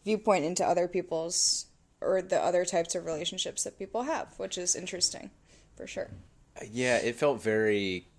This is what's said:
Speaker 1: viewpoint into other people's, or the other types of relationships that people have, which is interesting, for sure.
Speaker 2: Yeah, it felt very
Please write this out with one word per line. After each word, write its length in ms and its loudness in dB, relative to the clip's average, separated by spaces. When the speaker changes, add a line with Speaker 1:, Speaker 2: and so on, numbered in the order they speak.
Speaker 1:
viewpoint 420 4
into 200 0
other 220 4
people's, 800 -2
or 200 2
the 200 0
other 240 2
types 300 -2
of 100 -4
relationships 580 -4
that 160 -8
people 240 -4
have, 340 -4
which 200 -6
is 180 0
interesting, 560 -4
for 120 -14
sure. 220 -8
Speaker 2:
Yeah, 280 2
it 180 0
felt 260 2
very 680 2